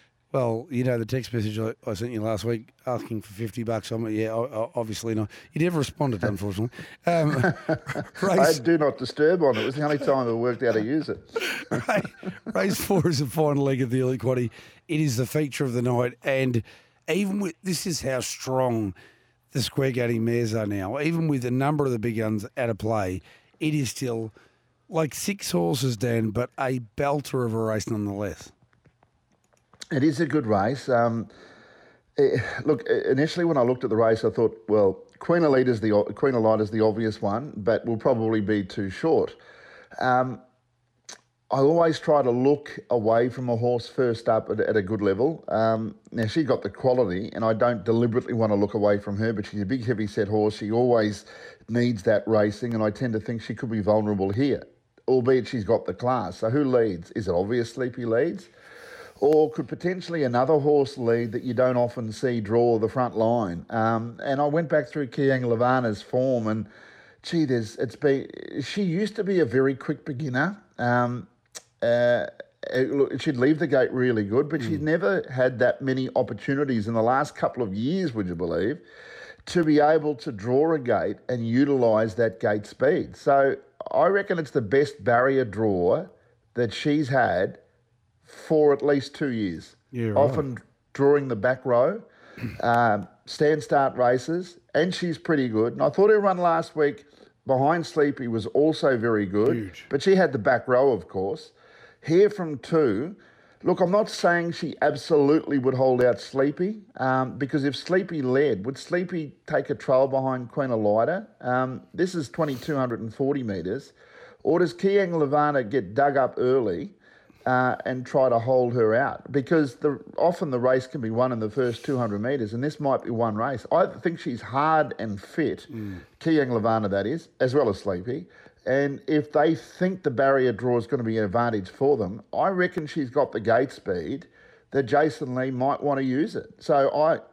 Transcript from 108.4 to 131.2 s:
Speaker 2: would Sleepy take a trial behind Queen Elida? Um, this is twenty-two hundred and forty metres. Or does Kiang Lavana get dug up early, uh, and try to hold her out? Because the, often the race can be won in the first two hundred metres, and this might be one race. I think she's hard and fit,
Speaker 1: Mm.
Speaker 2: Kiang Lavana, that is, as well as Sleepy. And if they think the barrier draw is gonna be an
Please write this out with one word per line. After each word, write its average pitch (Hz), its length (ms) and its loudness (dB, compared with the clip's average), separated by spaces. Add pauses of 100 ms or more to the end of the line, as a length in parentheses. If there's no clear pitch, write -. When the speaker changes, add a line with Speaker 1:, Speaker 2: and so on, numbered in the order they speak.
Speaker 2:
would 135 120 -6
Sleepy 175 560 -6 (120)
take 143 240 -2
a 139 40 0
trial 131 340 2
behind 131 420 -2
Queen 135 200 -4
Elida? 117 560 2 (140)
Um, 127 420 -2 (120)
this 180 200 -2
is 156 140 -4
twenty-two 147 480 -4
hundred 123 240 -2
and 110 140 -10
forty 139 280 -2
metres. 98 500 -6 (500)
Or 160 160 2
does 175 160 2
Kiang 196 380 2
Lavana 147 580 2
get 107 240 -2
dug 139 240 2
up 123 180 2
early, 123 540 0 (560)
uh, 127 300 2 (100)
and 127 180 -4
try 131 240 2
to 120 100 4
hold 123 360 2
her 110 200 4
out? 123 380 -2
Because 143 440 0
the, 147 220 -2 (200)
often 175 320 0
the 123 100 -2
race 127 260 2
can 151 140 -10
be 110 80 -4
won 123 240 0
in 117 80 -4
the 110 80 -2
first 120 380 -2
two 143 100 -2
hundred 110 240 -2
metres, 117 320 -2
and 120 100 -6
this 151 160 -4
might 139 240 0
be - 60 -10
one 113 260 -2
race. 120 380 -4
I 185 140 4
think 170 340 -6
she's 120 220 -8
hard 147 560 2
and 104 200 -6
fit, - 540 -4
Speaker 1:
Mm. 104 280 -10 (200)
Speaker 2:
Kiang 147 300 2
Lavana, 110 400 0
that 98 160 0
is, 160 220 -6 (120)
as 131 140 2
well 135 160 4
as 95 100 -4
Sleepy. 104 460 -6 (400)
And 139 400 0
if 151 240 0
they 156 240 4
think 185 500 -4
the 147 60 2
barrier 135 400 2
draw 120 280 0
is 113 80 -4
gonna 131 160 -2
be 113 160 -2
an 107 60 0